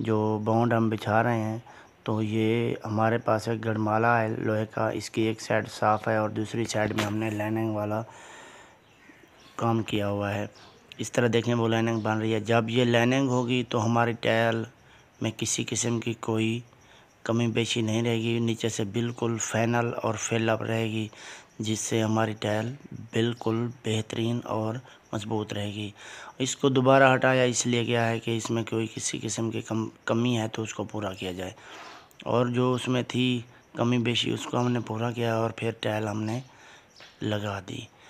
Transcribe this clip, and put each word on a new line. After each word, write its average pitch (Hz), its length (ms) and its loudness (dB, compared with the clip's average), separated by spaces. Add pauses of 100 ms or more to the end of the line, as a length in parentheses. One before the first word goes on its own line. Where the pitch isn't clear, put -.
जो 107 400 2
बॉन्ड 113 320 4
हम 113 180 4
बिछा 107 300 2
रहे 117 180 2
हैं, 110 240 -4 (440)
तो 110 160 0
ये 110 600 2
हमारे 113 360 2
पास 113 280 0
एक 113 120 -2
गड़माला 110 580 2
है 110 180 0
लोहे 110 300 0
का, 110 260 -2
इसकी 110 340 -2
एक 110 140 -2
साइड 110 280 0
साफ़ 107 420 0
है 110 100 2
और 107 120 0
दूसरी 110 340 -4
साइड 107 260 0
में 107 120 0
हमने 107 260 -2
लाइनिंग 107 460 -2
वाला 104 260 -2 (1600)
काम 113 240 2
किया 101 240 -2
हुआ 101 240 -2
है। 104 180 -4 (520)
इस 113 120 -8
तरह 120 160 4
देखें 117 260 2
वो 113 140 2
लाइनिंग 113 340 2
बन 110 160 0
रही 110 140 0
है। 110 100 2
जब 113 280 2
ये 123 140 4
लाइनिंग 123 460 4
होगी 123 340 0
तो 120 160 -2
हमारी 117 320 4 (100)
टाइल 113 440 2 (560)
में 113 100 0
किसी 117 320 -4
किस्म 117 360 -2
की 113 160 -4
कोई 113 460 0 (600)
कमी 117 240 2
पेशी 113 340 0
नहीं 110 200 0
रहेगी, 117 380 0
नीचे 113 300 0
से 113 160 -4
बिल्कुल 117 520 -2
फाइनल 117 560 0
और 110 240 -2
फिल 113 300 0
अप 110 140 0
रहेगी, 110 480 -2 (500)
जिससे 110 400 0
हमारी 110 360 2
टाइल 110 400 -2 (360)
बिल्कुल 117 540 0 (180)
बेहतरीन 113 560 -2
और 110 400 -4 (340)
मज़बूत 107 380 -4
रहेगी। 104 400 -6 (480)
इसको 135 300 2
दोबारा 135 400 8
हटाया 131 360 4
इसलिए 120 380 2
गया 117 200 2
है 113 160 2
कि 117 160 -2
इसमें 113 280 -2
कोई 113 220 -2
किसी - 320 -6
किस्म 113 320 -2
की 113 120 -4
कम, 110 280 -2 (180)
कमी 120 260 2
है 110 140 -2
तो 113 140 -6
उसको 107 220 -6
पूरा 101 280 -6
किया 95 200 -8
जाए। 92 220 -8 (720)
और 123 240 2
जो 127 240 2
उसमें 123 300 0
थी 123 400 0 (320)
कमी 120 240 2
पेशी 117 320 0
उसको 117 240 -4
हमने 123 260 2
पूरा 113 300 -4
किया 117 240 0
और 110 220 0
फिर 113 240 -4
टाइल 107 260 -2
हमने 107 340 -4 (800)
लगा 104 380 -4
दी। 110 260 -12 (240)